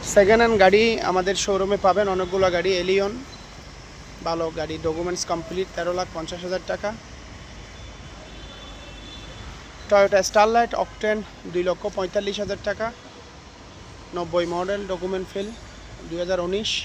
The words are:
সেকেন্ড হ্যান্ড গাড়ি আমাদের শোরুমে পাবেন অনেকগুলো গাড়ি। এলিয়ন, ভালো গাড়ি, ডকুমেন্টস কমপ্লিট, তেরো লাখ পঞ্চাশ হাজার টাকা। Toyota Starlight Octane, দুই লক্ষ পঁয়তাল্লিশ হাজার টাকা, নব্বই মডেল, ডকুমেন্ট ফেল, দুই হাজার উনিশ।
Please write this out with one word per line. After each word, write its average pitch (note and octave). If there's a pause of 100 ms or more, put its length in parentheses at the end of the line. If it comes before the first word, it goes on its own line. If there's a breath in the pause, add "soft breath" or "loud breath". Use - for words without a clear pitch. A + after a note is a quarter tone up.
(140)
সেকেন্ড G#3+
হ্যান্ড A3+
গাড়ি G3+ (260)
আমাদের F#3
শোরুমে G3
পাবেন F#3+
অনেকগুলো F#3
গাড়ি। F3 (120)
এলিয়ন, G3 (1160)
ভালো E3 (120)
গাড়ি, D#3 (100)
ডকুমেন্টস F3
কমপ্লিট, F3
তেরো F3
লাখ F3+
পঞ্চাশ E3
হাজার F3+
টাকা। F#3 (3000)
Toyota G3+
Starlight A3+ (100)
Octane, G#3+ (300)
দুই F3+
লক্ষ F3 (140)
পঁয়তাল্লিশ G3
হাজার G3
টাকা, G#3 (1300)
নব্বই F3
মডেল, F#3+ (120)
ডকুমেন্ট F#3
ফেল, G3+ (600)
দুই E3
হাজার F3+
উনিশ। G3+ (140)